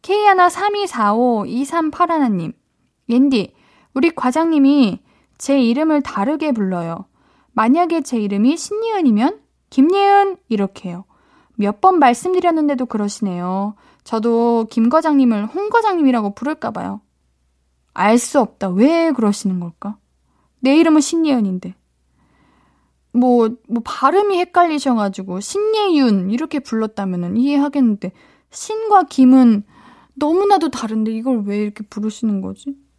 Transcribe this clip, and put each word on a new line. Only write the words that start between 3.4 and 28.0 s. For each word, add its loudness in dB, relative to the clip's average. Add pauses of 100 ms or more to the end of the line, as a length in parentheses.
우리 0
과장님이 2 (380)
제 0
이름을 0
다르게 -4
불러요. -4 (480)
만약에 2
제 -6
이름이 0
신예은이면 0 (300)
김예은 4 (120)
이렇게요. -6 (500)
몇 -2
번 4
말씀드렸는데도 0
그러시네요. -6 (280)
저도 0
김 2
과장님을 2
홍 -6
과장님이라고 0
부를까 -8
봐요." -8 (920)
알 2
수 0
없다. -4
왜 2
그러시는 -2
걸까? -12 (640)
내 4
이름은 4
신예은인데. -2 (1400)
뭐, 2 (180)
뭐 -4
발음이 0
헷갈리셔가지고 -2
신예윤 0
이렇게 -4
불렀다면은 -6
이해하겠는데 0 (380)